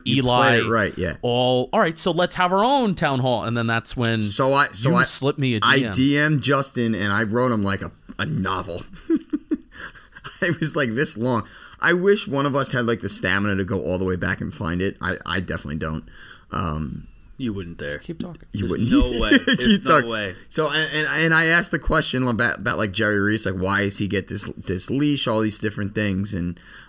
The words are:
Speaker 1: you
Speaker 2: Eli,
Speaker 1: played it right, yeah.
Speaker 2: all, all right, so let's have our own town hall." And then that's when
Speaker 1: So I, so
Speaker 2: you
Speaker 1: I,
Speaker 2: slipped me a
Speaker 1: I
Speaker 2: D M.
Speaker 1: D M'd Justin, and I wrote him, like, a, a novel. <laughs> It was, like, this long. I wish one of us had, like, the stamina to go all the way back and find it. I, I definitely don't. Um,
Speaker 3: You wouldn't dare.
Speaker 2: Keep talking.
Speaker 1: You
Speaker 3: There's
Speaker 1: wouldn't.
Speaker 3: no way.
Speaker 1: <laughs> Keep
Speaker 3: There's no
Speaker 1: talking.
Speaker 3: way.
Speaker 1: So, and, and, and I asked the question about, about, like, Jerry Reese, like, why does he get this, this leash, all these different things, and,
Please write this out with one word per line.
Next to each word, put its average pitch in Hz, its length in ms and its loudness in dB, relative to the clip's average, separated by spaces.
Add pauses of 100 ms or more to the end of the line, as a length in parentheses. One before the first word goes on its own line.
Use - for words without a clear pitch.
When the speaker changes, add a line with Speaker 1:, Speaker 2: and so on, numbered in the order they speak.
Speaker 1:
you 131 180 2
Speaker 2:
Eli, 123 260 4
Speaker 1:
played 117 160 4
it 113 40 -2
right, 107 280 0
yeah. 85 240 -2
Speaker 2:
all, 123 500 2
all 208 80 2
right, 165 200 0
so 196 100 0
let's 175 240 0
have 180 180 2
our 196 120 4
own 247 320 2
town 139 240 0
hall." 123 240 0
And 117 120 -2
then 117 120 0
that's 113 280 -2
when 113 280 0
Speaker 1:
So 131 300 2
I, 139 160 4
so 113 200 0
Speaker 2:
you 170 60 4
Speaker 1:
I, 127 80 6
Speaker 2:
slipped 139 340 0
me 127 200 2
a - 40 2
Speaker 1:
I 131 160 4
Speaker 2:
D 131 80 2
M. 107 80 -6
Speaker 1:
D 139 240 4
M'd 151 240 2
Justin, 123 540 0
and 101 180 0
I 104 80 2
wrote 120 300 0
him, 104 120 0
like, 98 200 0
a, - 80 -10 (260)
a 98 80 -2
novel. 92 560 -4 (260)
<laughs> 330 140 2 (1200)
It 175 180 0
was, 156 160 -2
like, 131 200 0
this 143 220 -2
long. 117 300 0 (320)
I 165 140 2
wish 196 340 2
one 139 180 0
of 139 100 0
us 135 160 0
had, 123 140 0
like, 113 140 0
the 101 100 -4
stamina 98 460 0
to 95 80 0
go 95 180 -2
all 90 160 -2
the 92 80 -2
way 92 100 0
back 92 260 -2
and 90 120 -6
find 87 280 -2
it. 95 200 -2
I, 92 240 -4
I 87 140 -2
definitely 82 380 -6
don't. 80 260 -4 (480)
Um, 78 560 -4 (300)
Speaker 3:
You 120 160 -6
wouldn't 85 240 -10
dare. 73 220 -8
Speaker 2:
Keep 165 200 -14
talking. 170 220 -10 (100)
Speaker 1:
You 98 160 -4
Speaker 3:
There's 90 40 -2
Speaker 1:
wouldn't. 117 200 0
Speaker 3:
no 123 300 2
way. 107 180 2
Speaker 1:
<laughs> - 60 -4
Keep - 0 - (120)
Speaker 3:
There's 208 280 2
no 165 100 4
Speaker 1:
talking. 120 140 2
Speaker 3:
way. 104 260 -4 (140)
Speaker 1:
So, 156 200 0
and, 151 240 -2
and, 151 140 -2
and 160 260 2
I 160 120 4
asked 165 260 2
the 165 80 -2
question 131 480 0
about, 117 320 0
about, 98 180 -2
like, 104 140 0
Jerry 104 280 2
Reese, 104 260 0
like, 95 100 -2
why 95 280 0
does 101 140 -2
he 101 100 -2
get 95 200 -2
this, 98 160 -6 (140)
this - 320 -6
leash, 143 360 0
all 110 160 0
these 107 180 0
different 104 360 -4
things, 104 380 -2
and, 87 260 -4 (280)